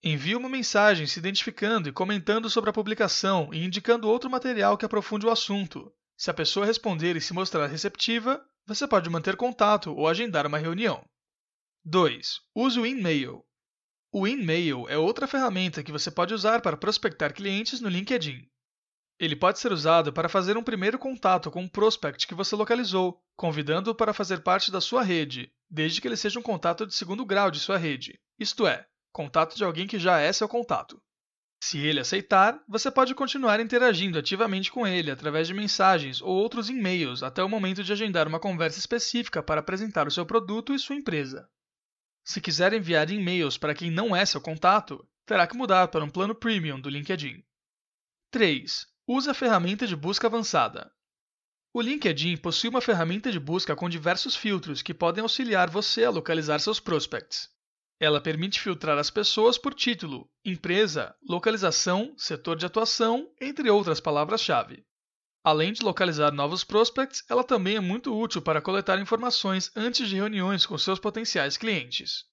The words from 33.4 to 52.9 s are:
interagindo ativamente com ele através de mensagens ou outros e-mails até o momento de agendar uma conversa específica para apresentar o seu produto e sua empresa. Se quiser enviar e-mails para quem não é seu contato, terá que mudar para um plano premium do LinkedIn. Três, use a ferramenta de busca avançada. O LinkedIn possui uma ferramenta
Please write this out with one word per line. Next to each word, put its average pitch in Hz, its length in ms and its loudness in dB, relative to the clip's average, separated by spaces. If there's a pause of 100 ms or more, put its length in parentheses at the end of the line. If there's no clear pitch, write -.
interagindo 220 580 2
ativamente 190 540 -2
com 240 160 -2
ele 175 240 0
através 151 360 -2
de 180 60 -6
mensagens 190 680 2
ou 190 80 -6
outros 214 400 0
e-mails 180 520 -2
até 131 220 -2
o 196 60 0
momento 196 340 -2
de 185 80 -2
agendar 202 360 0
uma 160 120 -2
conversa 165 400 -2
específica 233 640 -2
para 156 160 0
apresentar 185 480 -2
o 147 40 -4
seu 175 140 -2
produto 220 480 -2
e 277 60 -2
sua 277 160 -6
empresa. 151 540 -6 (760)
Se - 160 -8
quiser 175 340 2
enviar 165 360 2
e-mails 180 480 0
para 151 180 -2
quem 170 160 -4
não 196 240 0
é 190 100 2
seu 165 140 -2
contato, 165 640 2 (200)
terá 190 200 4
que 233 120 -10
mudar 190 320 4
para 156 140 -2
um 147 60 -6
plano 196 240 -2
premium 180 460 -2
do 135 100 -8
LinkedIn. 143 540 -6 (880)
Três, 175 560 0 (200)
use 262 220 0
a 269 40 2
ferramenta 208 540 2
de 180 80 -2
busca 170 320 -2
avançada. 180 640 0 (840)
O 240 80 0
LinkedIn 180 560 0
possui 175 320 -2
uma 247 120 0
ferramenta 196 500 0